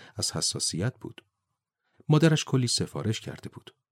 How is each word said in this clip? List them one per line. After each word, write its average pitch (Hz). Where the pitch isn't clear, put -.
از -
حساسیت 82
بود. -
مادرش 151
کلی 127
سفارش -
کرده -
بود. -